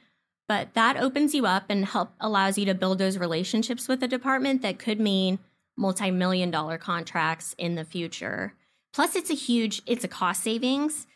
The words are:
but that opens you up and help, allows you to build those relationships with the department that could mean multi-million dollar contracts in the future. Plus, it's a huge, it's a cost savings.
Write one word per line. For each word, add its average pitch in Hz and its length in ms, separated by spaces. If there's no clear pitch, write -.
but - 280
that 233 240
opens 285 360
you 262 120
up 190 240
and 196 160
help, 196 240
allows 196 380
you 202 80
to 190 80
build 185 240
those 190 180
relationships 185 720
with 262 120
the 254 80
department 262 520
that 196 180
could 214 220
mean 190 380
multi-million 185 720
dollar 160 280
contracts 165 800
in 170 160
the 160 100
future. 170 680
Plus, 330 220
it's 349 160
a 320 40
huge, 233 500
it's 226 200
a 175 40
cost 180 340
savings. 262 720